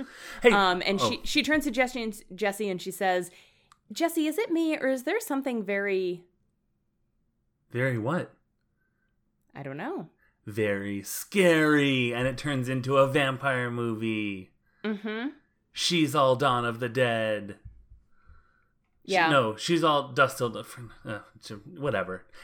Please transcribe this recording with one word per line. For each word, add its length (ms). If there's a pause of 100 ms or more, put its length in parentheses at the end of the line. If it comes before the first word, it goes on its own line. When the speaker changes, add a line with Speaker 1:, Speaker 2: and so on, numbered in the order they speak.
(420)
Speaker 1:
Hey, 100
Speaker 2:
Um, 340
and 160
Speaker 1:
oh. 80
Speaker 2:
she, 160
she 180
turns 220
to 60
Jesse 300
and, 140 (180)
Jesse 360
and 120
she 100
says, 380 (640)
"Jesse, 340
is 120
it 160
me 240
or 100
is 160
there 160
something 460
very" 580 (1500)
Speaker 1:
Very 260
what? 360 (1200)
Speaker 2:
I 100
don't 120
know. 320 (380)
Speaker 1:
"Very 580
scary," 1120
and 140
it 100
turns 320
into 280
a 100
vampire 640
movie. 840 (340)
Speaker 2:
Mm-hmm. 440 (440)
Speaker 1:
She's 420
all 220
Dawn 260
of 160
the 80
Dead. 680 (1500)
She, 80
Speaker 2:
Yeah. 160
Speaker 1:
no, 260
she's 280
all 260
Dust 280
Till 120
Dawn. 420 (120)
Uh, 160 (580)
whatever. 480 (180)